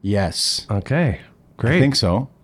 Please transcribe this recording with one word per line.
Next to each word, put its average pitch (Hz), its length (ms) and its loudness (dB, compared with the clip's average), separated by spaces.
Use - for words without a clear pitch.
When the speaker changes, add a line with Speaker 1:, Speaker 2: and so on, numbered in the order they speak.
Speaker 1:
Yes. 98 680 -2
Speaker 2:
Okay. 127 500 -2
Great. 131 180 2
Speaker 1:
I 180 40 4
think 139 140 4
so. 107 360 0